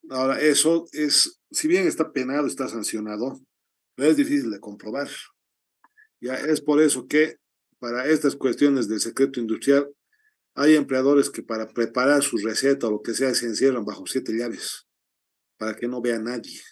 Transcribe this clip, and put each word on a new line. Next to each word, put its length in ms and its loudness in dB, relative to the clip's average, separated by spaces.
Ahora, 320 -2
eso 500 2
es, 480 0
si 200 -2
bien 180 4
está 240 -2
penado, 340 -2
está 220 -4
sancionado, 720 -6
pero 140 2
es 80 4
difícil 340 0
de 80 -8
comprobar. 500 -10
Ya 160 -6
es 240 0
por 220 4
eso 260 2
que 300 2
para 280 -6
estas 300 2
cuestiones 500 2
del 140 -2
secreto 400 0
industrial, 520 0
hay 200 6
empleadores 540 4
que 140 -10
para 240 -6
preparar 560 2
su 140 -4
receta 500 0
o 40 0
lo 100 -2
que 120 -6
sea, 220 0
se 100 -4
encierran 380 0
bajo 240 -10
siete 240 -4
llaves, 560 -6
para 180 -6
que 140 -6
no 100 -6
vea 180 0
nadie. 440 -8